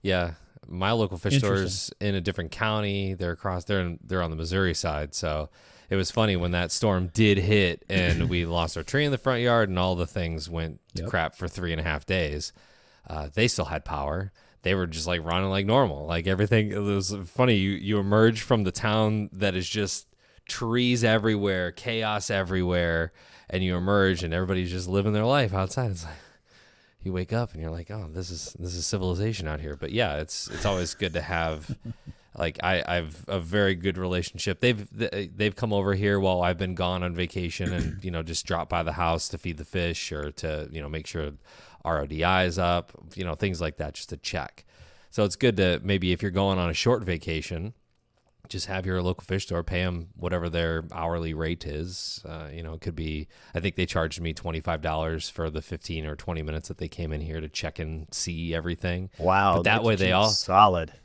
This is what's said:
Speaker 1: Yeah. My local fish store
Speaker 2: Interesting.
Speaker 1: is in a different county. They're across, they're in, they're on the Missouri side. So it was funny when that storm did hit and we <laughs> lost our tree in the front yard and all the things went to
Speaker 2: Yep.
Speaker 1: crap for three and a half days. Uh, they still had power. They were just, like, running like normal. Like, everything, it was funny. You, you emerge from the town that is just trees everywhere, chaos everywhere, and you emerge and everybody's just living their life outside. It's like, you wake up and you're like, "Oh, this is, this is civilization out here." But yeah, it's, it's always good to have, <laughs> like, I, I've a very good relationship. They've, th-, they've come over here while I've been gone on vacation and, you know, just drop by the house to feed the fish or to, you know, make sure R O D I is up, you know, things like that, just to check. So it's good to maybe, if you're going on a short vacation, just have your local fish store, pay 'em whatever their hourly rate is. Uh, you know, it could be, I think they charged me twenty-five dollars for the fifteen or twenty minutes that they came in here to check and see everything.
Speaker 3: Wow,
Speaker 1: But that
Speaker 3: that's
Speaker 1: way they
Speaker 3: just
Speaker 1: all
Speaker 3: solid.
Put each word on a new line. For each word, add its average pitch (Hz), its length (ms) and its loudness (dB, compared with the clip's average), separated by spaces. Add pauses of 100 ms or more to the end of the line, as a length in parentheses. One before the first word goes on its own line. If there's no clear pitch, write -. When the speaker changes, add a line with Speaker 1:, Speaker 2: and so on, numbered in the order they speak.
Speaker 1:
Yeah. 90 340 0 (320)
My 95 240 -2
local 104 260 2
fish 110 200 2
store 104 160 4
Speaker 2:
Interesting. 95 520 -2
Speaker 1:
is 104 40 2
in 98 60 0
a 92 60 -2
different 85 300 -4
county. 101 600 0
They're 87 180 -4
across, 90 340 -4
they're 98 160 0
in, 85 220 -4
they're 92 180 -2
on 82 100 -2
the 80 40 -4
Missouri 87 380 2
side. 76 400 -2
So 76 360 -4 (400)
it 101 60 0
was 95 160 2
funny 107 240 2
when 87 160 0
that 87 200 0
storm 92 420 2
did 104 240 6
hit 95 520 2
and 85 400 2
we 87 160 2
<laughs> - 20 -4
lost 85 300 0
our 80 60 -6
tree 147 220 0
in 143 60 2
the 131 60 0
front 123 240 0
yard 117 280 6
and 92 80 0
all 92 180 4
the 87 120 0
things 82 420 -4
went 82 300 -4 (160)
to 87 80 -6
Speaker 2:
Yep. 101 80 -6
Speaker 1:
crap 82 240 0
for 92 120 -6
three 85 240 -4
and 80 80 -2
a 78 40 -4
half 76 220 -2
days. 76 460 -2 (560)
Uh, 76 260 -6
they 117 140 4
still 92 180 0
had 76 200 -6
power. 78 460 -4 (320)
They 90 100 2
were 92 140 2
just, 80 180 -6
like, 87 180 -2
running 90 280 0
like 98 160 2
normal. 95 400 2
Like, 85 180 -2
everything, 101 460 4
it 98 80 -2
was 101 360 0 (100)
funny. 123 300 4
You, 98 160 2
you 101 280 0
emerge 107 420 6
from 113 220 2
the 92 80 2
town 107 640 2
that 95 220 0
is 90 140 -2
just - 380 -4 (400)
trees 123 560 2
everywhere, 101 680 4
chaos 110 600 -2
everywhere, 87 840 2 (340)
and 95 160 0
you 90 140 2
emerge 95 460 4
and 82 100 -2
everybody's 90 380 0
just 90 160 -4
living 101 260 2
their 107 120 2
life 123 280 2
outside. 98 380 0
It's 85 140 -6
like, 80 100 -12 (880)
you 95 100 -6
wake 90 180 -4
up 117 220 -2
and 80 80 -10
you're 80 80 -6
like, 82 220 -10
"Oh, 104 200 -10
this 90 200 -8
is, - 280 -12
this 87 140 -6
is 87 140 -6
civilization 92 600 -2
out 76 120 -4
here." 73 160 -8
But 73 160 -8
yeah, 98 260 0
it's, - 320 -8
it's - 160 -6
always 90 300 -2
good 90 180 -4
to 85 80 0
have, 80 560 -4 (280)
<laughs> - 300 -20
like, 82 280 -2
I, 90 240 2
I've 78 400 -2
a 95 120 -2
very 95 360 2
good 90 240 -2
relationship. 90 640 -2
They've, 113 260 2 (100)
th-, 101 380 -4
they've 101 200 0
come 110 180 -2
over 101 200 2
here 101 260 2
while 92 220 2
I've 87 160 2
been 92 160 -2
gone 90 300 0
on 90 100 -2
vacation 87 580 -2
and, 82 320 -4
you 92 60 -4
know, 82 140 -4
just 82 240 -6
drop 82 220 -2
by 87 120 0
the 80 120 -2
house 82 360 0
to - 80 -8
feed 82 200 -6
the 76 80 -12
fish 85 460 -4
or 73 200 -6
to, 76 400 -6
you 78 100 -8
know, 73 80 -10
make 78 160 -8
sure 76 280 -6 (500)
R 78 180 0
O 71 60 -4
D 78 160 -2
I 92 220 4
is 87 120 0
up, 87 340 2 (240)
you 92 80 -6
know, 82 120 -2
things 90 260 -2
like 78 160 -4
that, 76 160 -6
just - 160 -14
to 76 80 -10
check. - 480 -8 (460)
So 110 140 2
it's 92 100 -2
good 117 220 4
to 90 260 4
maybe, 90 280 2
if 90 120 0
you're 98 80 -2
going 95 260 2
on 87 140 0
a - 20 -2
short 120 300 2
vacation, 85 720 -4 (720)
just - 200 -8
have 92 180 -4
your 92 160 0
local 90 220 -2
fish 95 200 -2
store, 85 200 -2
pay 90 180 0
'em 87 340 -4
whatever 87 340 -2
their 82 420 0
hourly 82 420 -2
rate 80 320 -4
is. 80 600 -8
Uh, 80 260 -12
you 82 80 -12
know, 80 120 -10
it 78 80 -12
could 85 140 -6
be, 78 320 -4 (280)
I 87 40 -2
think 85 160 -2
they 90 120 2
charged 82 340 -2
me 82 120 -2
twenty-five 80 480 -4
dollars 80 480 -2
for 82 200 -4
the 76 140 -6
fifteen 80 420 -6
or 76 100 -6
twenty 80 280 -6
minutes 78 240 -6
that - 100 -10
they 85 100 -6
came 80 240 -6
in 76 100 -4
here 78 200 -6
to 78 80 -8
check - 300 -8
and 78 340 -6
see 82 400 -4
everything. 87 640 -2
Speaker 3:
Wow, 95 400 4
Speaker 1:
But 87 60 2
that 104 140 4
Speaker 3:
that's 107 80 0
Speaker 1:
way 113 100 4
they 92 140 4
Speaker 3:
just 92 60 6
Speaker 1:
all 104 140 6
Speaker 3:
solid. 95 600 6 (140)